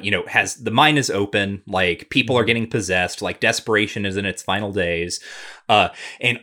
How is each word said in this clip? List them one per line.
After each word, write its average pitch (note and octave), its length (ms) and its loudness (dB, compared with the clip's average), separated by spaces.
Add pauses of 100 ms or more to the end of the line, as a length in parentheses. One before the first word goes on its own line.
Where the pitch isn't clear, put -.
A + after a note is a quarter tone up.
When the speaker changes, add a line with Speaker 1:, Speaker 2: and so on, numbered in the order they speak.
Speaker 1:
you G2+ 80 -2
know, F#2 160 -2
has, G2+ 280 2
the A2 160 -6
mine D3+ 260 4
is C3+ 120 0
open, G2+ 580 -2
like, F2+ 420 0
people B2+ 260 0
are A#2+ 60 6
Speaker 2:
Mm-hmm. G#2+ 60 4
Speaker 1:
getting A#2 220 2
possessed, F2+ 520 -2
like, F2+ 180 -4
desperation A2 680 0
is F#2+ 120 -4
in G2+ 80 -2
its F#2+ 180 -6
final G2+ 300 -2
days. F2 480 -2 (480)
Uh, G#2 180 6 (320)
and B2 220 0